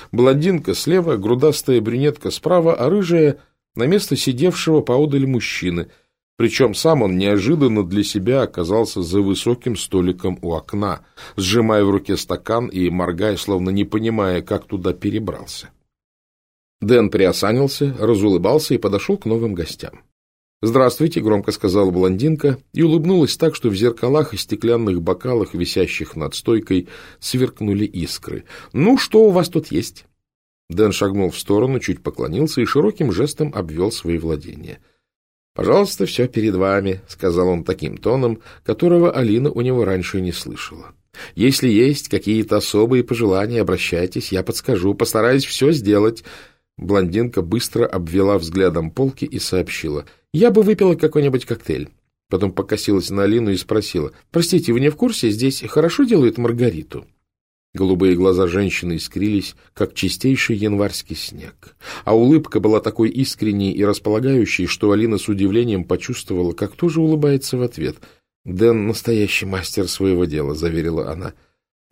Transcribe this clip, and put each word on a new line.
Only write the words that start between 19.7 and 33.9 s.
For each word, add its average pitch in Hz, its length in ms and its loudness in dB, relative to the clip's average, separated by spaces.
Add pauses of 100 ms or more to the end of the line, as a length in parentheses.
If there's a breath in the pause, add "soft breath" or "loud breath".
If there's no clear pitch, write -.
«Здравствуйте», — 131 560 2
громко 107 300 0
сказала 95 400 2
блондинка 117 680 0 (160)
и 160 100 0
улыбнулась 165 520 2
так, 156 180 0
что - 140 -4
в 101 80 0
зеркалах 123 580 0
и 98 40 -8
стеклянных 107 640 0
бокалах, 98 520 -2
висящих 87 640 -2
над 76 200 -6
стойкой, 101 520 0 (320 loud breath)
сверкнули 107 640 -2
искры. - 640 -8 (260 loud breath)
«Ну, 220 260 4
что 220 280 4
у 214 40 6
вас 180 200 2
тут - 240 -4
есть?» - 320 -6 (640)
Дэн 98 240 2
шагнул 98 380 0
в - 60 -12
сторону, 117 440 0
чуть - 200 -6
поклонился 87 600 -4
и 110 40 0
широким 151 460 0
жестом 143 420 -2
обвёл 90 380 -4